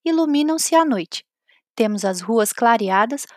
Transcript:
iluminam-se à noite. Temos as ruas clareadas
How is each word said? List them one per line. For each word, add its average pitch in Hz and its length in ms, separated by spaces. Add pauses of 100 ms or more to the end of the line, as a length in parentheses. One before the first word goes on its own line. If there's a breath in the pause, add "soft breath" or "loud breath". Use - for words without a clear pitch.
iluminam-se 320 720
à 330 80
noite. 202 400 (500)
Temos 208 300
as 185 160
ruas 214 320
clareadas 226 760 (100)